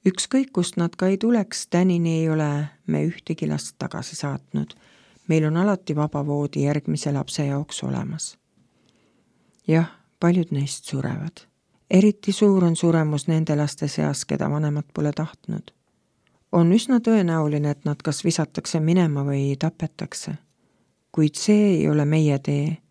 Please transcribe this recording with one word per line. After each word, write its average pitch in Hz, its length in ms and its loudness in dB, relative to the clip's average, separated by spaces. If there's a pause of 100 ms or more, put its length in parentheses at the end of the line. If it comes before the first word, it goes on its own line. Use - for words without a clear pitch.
Ükskõik, 262 460 0
kust - 260 -2
nad 170 220 -2
ka 185 80 0
ei 190 100 2
tuleks, 226 540 -2
tänini 170 480 2
ei 160 100 0
ole 147 380 -2 (200)
me 151 200 -2
ühtegi 160 400 -6
last - 320 -6
tagasi - 400 -8
saatnud. 143 560 -6 (520)
Meil 160 200 2
on 160 100 0
alati 185 380 0
vaba 147 320 -2
voodi 143 400 -2
järgmise 147 480 -2
lapse 143 320 -4
jaoks 139 400 -6
olemas. 139 460 -6 (1300)
Jah, 165 200 4 (320)
paljud 170 320 2
neist 139 340 -6
surevad. 135 600 -8 (440)
Eriti 202 420 4
suur 196 320 4
on 170 120 4
suremus 160 520 2
nende 160 280 0
laste 147 320 -2
seas, 147 380 -2
keda 151 260 -2
vanemad 147 420 -2
pole 147 220 -2
tahtnud. - 560 -8 (800)
On 170 200 4
üsna 233 280 2
tõenäoline, 160 720 2
et - 140 -8
nad 147 180 -4
kas - 200 -4
visatakse - 560 -2
minema 156 440 2
või 139 360 -2
tapetakse. - 760 -6 (760)
Kuid 151 280 0
see 208 380 4
ei 151 120 2
ole 147 160 2
meie 147 340 2
tee. 147 380 -2 (140)